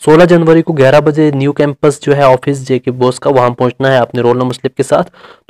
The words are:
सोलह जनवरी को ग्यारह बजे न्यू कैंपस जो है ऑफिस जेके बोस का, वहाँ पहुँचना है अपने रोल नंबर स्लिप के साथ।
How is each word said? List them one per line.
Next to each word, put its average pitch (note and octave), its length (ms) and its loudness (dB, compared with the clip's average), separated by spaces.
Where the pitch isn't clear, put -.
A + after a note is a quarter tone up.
सोलह D#3+ 240 4
जनवरी E3 360 2
को E3 120 -4
ग्यारह C#3 260 2
बजे D3+ 320 0
न्यू C#3 220 -2
कैंपस C#3+ 500 -2
जो D3 100 0
है C#3+ 120 -2
ऑफिस C3 420 0
जेके B2+ 260 -4
बोस B2+ 260 -2
का, C#3+ 100 -4
वहाँ B2 220 0
पहुँचना B2+ 380 -4
है C3+ 100 2
अपने A#2+ 220 -4
रोल A#2+ 160 2
नंबर B2+ 160 -4
स्लिप - 240 -8
के C#3 60 -2
साथ। D3 200 -2